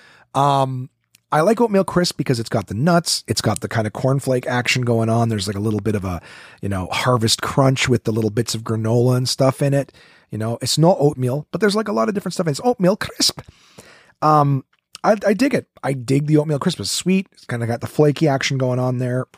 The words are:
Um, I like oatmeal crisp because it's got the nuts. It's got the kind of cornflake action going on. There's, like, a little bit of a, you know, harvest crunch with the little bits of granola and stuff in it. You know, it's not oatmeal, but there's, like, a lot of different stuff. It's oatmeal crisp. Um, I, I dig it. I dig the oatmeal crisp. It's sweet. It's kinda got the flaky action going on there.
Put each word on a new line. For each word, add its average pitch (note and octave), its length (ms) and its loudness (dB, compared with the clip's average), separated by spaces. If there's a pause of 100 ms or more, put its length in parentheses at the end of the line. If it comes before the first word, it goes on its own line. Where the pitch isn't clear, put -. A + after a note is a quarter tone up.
(340)
Um, C3+ 560 0 (400)
I D3+ 120 4
like G#3+ 180 4
oatmeal G3+ 240 4
crisp - 320 0
because B2+ 240 -2
it's A2 80 -8
got G#2+ 200 -4
the F#2+ 60 -10
nuts. E3+ 540 2
It's A2+ 120 -2
got G#2 200 0
the G#2+ 80 -8
kind A2 180 -2
of G#2 60 -6
cornflake C3 540 0
action B2 360 0
going A2+ 260 2
on. A#2 200 2
There's, G#2+ 180 -2
like, G2+ 100 -6
a G2 40 -8
little G#2+ 200 0
bit G#2 140 -2
of G2 100 -4
a, F2 160 -6 (420)
you G2+ 60 -6
know, F#2+ 180 -4
harvest A#2 560 0
crunch C3+ 460 0
with A#2+ 160 0
the A2+ 80 -2
little A2 180 0
bits A2 240 -4
of A2+ 80 -8
granola A#2 540 0
and B2+ 120 -2
stuff C3+ 320 0
in C#3 140 0
it. C#3 180 -4 (380)
You A2 80 -8
know, A2 240 -4
it's - 160 -2
not E3 200 6
oatmeal, C#3 540 0
but E3+ 80 -6
there's, G3+ 160 2
like, G#3+ 120 -2
a G#3 40 -4
lot A3+ 160 0
of G#3 60 -4
different F#3+ 200 -4
stuff. F3 140 -2
It's C#3 160 -2
oatmeal G#3+ 320 2
crisp. - 440 -4 (800)
Um, C#3+ 420 4 (380)
I, G#3 140 4 (100)
I G#3 80 4
dig B3+ 200 0
it. C3+ 140 -4 (140)
I C3 100 -2
dig C3+ 340 0
the D3+ 120 4
oatmeal D3 200 0
crisp. F3+ 220 -2
It's G3 100 -6
sweet. F#3+ 420 0
It's - 120 -20
kinda A#2 220 -4
got A#2 160 -4
the B2+ 40 -8
flaky D3+ 400 2
action C3+ 300 0
going B2+ 220 0
on B2+ 200 -2
there. B2+ 280 -4 (120)